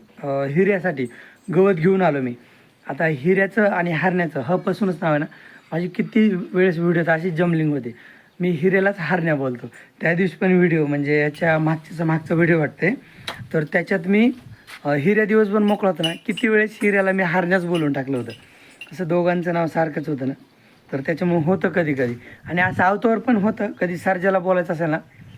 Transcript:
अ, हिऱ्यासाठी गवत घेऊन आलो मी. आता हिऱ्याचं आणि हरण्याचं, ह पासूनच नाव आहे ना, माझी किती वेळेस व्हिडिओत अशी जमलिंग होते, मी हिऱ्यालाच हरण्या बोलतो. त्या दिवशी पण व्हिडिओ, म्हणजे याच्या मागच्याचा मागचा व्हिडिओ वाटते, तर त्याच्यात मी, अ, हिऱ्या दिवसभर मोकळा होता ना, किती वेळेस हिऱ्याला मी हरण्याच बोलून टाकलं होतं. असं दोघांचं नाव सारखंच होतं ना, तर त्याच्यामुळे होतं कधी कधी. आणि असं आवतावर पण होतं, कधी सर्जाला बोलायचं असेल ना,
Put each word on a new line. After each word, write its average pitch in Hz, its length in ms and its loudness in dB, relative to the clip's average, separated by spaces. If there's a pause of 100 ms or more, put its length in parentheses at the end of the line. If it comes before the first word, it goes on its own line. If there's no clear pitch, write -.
(240)
अ, 143 40 -8
हिऱ्यासाठी 143 800 0 (500)
गवत 196 180 4
घेऊन 185 280 2
आलो 147 200 2
मी. 123 120 -4 (540)
आता 143 180 -4
हिऱ्याचं 190 680 2
आणि 175 200 -2
हरण्याचं, 170 500 -2
ह 147 140 -2
पासूनच 185 460 -2
नाव 165 100 0
आहे 147 80 2
ना, 147 60 -4 (460)
माझी 170 160 -2
किती 214 480 2 (180)
वेळेस 180 240 2
व्हिडिओत 170 320 2
अशी 165 220 0
जमलिंग 160 400 0
होते, 120 240 -6 (440)
मी 180 100 0
हिऱ्यालाच 190 500 2
हरण्या 165 360 0
बोलतो. 123 360 -4 (300)
त्या 165 120 0
दिवशी 175 220 0
पण 190 160 2
व्हिडिओ, 165 340 4
म्हणजे 143 360 0
याच्या 160 380 0
मागच्याचा 160 440 -2
मागचा 160 320 -2
व्हिडिओ 165 240 2
वाटते, 160 340 -2 (600)
तर 160 100 0
त्याच्यात 175 420 -2
मी, 214 260 4 (540)
अ, 143 40 0
हिऱ्या 185 360 2
दिवसभर 214 340 2
मोकळा 208 320 2
होता 160 160 -2
ना, 165 60 -4 (140)
किती 214 200 -2
वेळेस 214 360 0
हिऱ्याला 202 280 2
मी 190 120 0
हरण्याच 175 420 0
बोलून 160 280 0
टाकलं 135 240 -4
होतं. 113 140 -6 (640)
असं 170 140 -6
दोघांचं 175 460 0
नाव 170 140 0
सारखंच 160 420 -2
होतं 135 180 -4
ना, 135 60 -2 (580)
तर 139 80 -4
त्याच्यामुळे 170 440 0
होतं 185 260 0
कधी 160 240 0
कधी. 127 200 -2 (320)
आणि 170 160 -2
असं 185 220 0
आवतावर 208 340 2
पण 226 180 0
होतं, 214 360 0
कधी 175 260 -4
सर्जाला 190 420 0
बोलायचं 180 340 0
असेल 160 160 -2
ना, 151 80 0 (400)